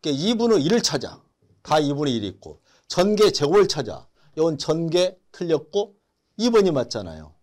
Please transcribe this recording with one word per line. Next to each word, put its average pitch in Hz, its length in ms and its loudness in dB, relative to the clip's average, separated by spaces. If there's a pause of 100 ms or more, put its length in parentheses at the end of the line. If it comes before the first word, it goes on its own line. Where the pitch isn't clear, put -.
그러니까 147 240 -4
이분의 220 400 2
일을 208 180 2
찾아. - 380 -6 (420)
다 156 180 0
이분의 143 360 -2
일이 104 120 -4
있고 82 340 -18 (240)
전개 202 440 2
제곱을 175 380 4
찾아. 104 380 -8 (320)
이건 160 180 0
전개 165 640 -2 (140)
틀렸고 175 640 -4 (420)
이 226 100 0
번이 208 220 4
맞잖아요. 90 720 -6